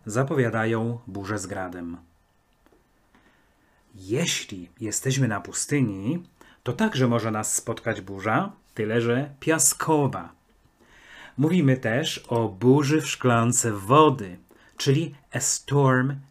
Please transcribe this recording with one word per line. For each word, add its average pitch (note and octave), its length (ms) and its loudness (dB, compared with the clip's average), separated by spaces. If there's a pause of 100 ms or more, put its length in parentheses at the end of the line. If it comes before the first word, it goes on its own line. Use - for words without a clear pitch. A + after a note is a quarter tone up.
zapowiadają A2+ 1000 0
burzę G2 320 -6
z F#2 80 -10
gradem. F2+ 500 -10 (2000)
Jeśli G2 760 -4 (120)
jesteśmy B2+ 480 0
na G2+ 120 -2
pustyni, B2+ 800 -2 (400)
to B2 100 -4
także C3+ 360 0
może A2+ 220 0
nas G#2+ 240 -4
spotkać A2+ 460 -4
burza, A2 520 -2 (220)
tyle A2 260 -2
że A#2+ 400 -2
piaskowa. D3 920 0 (1080)
Mówimy D3 380 4
też B2+ 520 -4
o A#2 200 0
burzy C3+ 520 4
w D3+ 80 -6
szklance A#2 640 2
wody, G#2+ 680 4 (380)
czyli C#3+ 380 0 (180)
a C3 80 -4
storm C#3 760 2 (140)